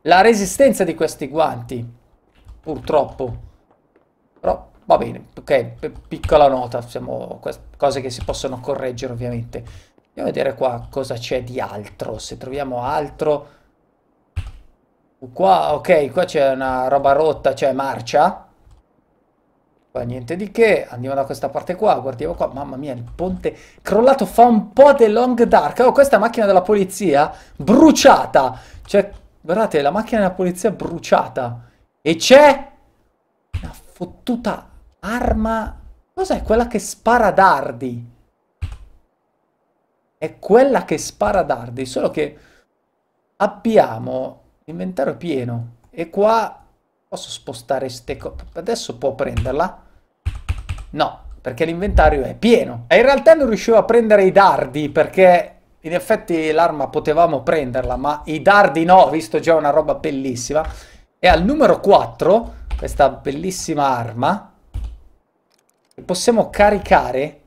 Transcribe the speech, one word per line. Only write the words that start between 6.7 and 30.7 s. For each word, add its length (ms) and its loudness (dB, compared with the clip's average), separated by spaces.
siamo 580 -12
que-, 160 -12
cose 240 -2
che 80 -8
si 160 -10
possono 340 -8
correggere 540 -8
ovviamente. 460 -10
Andiamo 220 -8
a 40 -6
vedere 220 -4
qua 340 -4
cosa 240 -8
c'è 300 -8
di 180 -10
altro, 560 -12
se 200 -14
troviamo 460 -10
altro. 760 -4
Qua, 440 0
ok, 360 0
qua 140 -2
c'è 280 0
una 340 -4
roba 240 0
rotta, 420 0
cioè 180 -2
marcia. 760 -2
Qua 120 -8
niente 340 -10
di 140 -10
che, 360 2
andiamo 280 -8
da 100 0
questa 240 -8
parte 260 -6
qua, 240 2
guardiamo 340 -8
qua, 140 -4
mamma 300 -12
mia, 160 -10
il 100 -12
ponte 500 -8
crollato 440 2
fa 200 6
un 260 2
po' 240 8
The 140 4
Long 340 0
Dark. 360 2
Oh, 120 4
questa 260 4
macchina 280 0
della 160 4
polizia 680 0
bruciata, 1000 4
cioè, 260 0
guardate, 400 -2
la 100 2
macchina 300 -2
della 100 0
polizia 400 -2